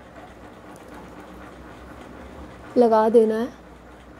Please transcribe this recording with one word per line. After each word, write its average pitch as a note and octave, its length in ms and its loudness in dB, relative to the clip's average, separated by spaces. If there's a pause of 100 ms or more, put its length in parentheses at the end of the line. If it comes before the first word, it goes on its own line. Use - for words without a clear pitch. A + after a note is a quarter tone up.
(2750)
लगा A3+ 320 4
देना A3 260 4
है। A#3 140 -4 (720)